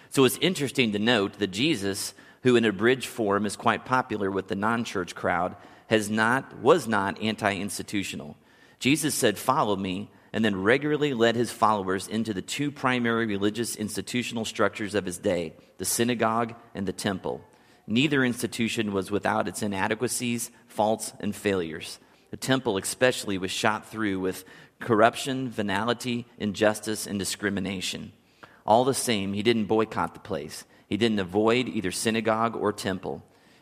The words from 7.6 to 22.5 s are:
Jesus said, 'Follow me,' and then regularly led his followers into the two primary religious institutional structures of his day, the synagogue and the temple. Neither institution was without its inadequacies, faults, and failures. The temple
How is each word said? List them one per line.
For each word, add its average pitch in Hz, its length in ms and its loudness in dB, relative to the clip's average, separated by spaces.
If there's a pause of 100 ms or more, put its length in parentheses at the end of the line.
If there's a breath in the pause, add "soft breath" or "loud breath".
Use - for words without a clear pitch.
Jesus 147 340 2
said, 104 240 2
'Follow 127 380 2
me,' 95 340 -6 (220 soft breath)
and 110 120 0
then 101 180 0
regularly 143 500 2
led 117 240 4
his 120 160 -2
followers 98 560 0
into 110 240 -4
the 92 100 -4
two 143 300 -6
primary 117 540 0
religious 107 500 -2
institutional 110 720 -6
structures 101 480 -2
of 95 100 0
his 90 140 -6
day, 87 340 -2 (240 loud breath)
the 95 80 -8
synagogue 113 720 0 (200)
and 95 140 -4
the 90 40 -2
temple. 85 500 -4 (440 soft breath)
Neither 135 380 2
institution 113 680 -2
was 98 180 -2
without 101 360 0
its - 160 -6
inadequacies, 113 880 -2 (160 loud breath)
faults, 110 540 0
and 101 160 -4
failures. 90 600 -4 (320 soft breath)
The - 80 -12
temple 131 400 0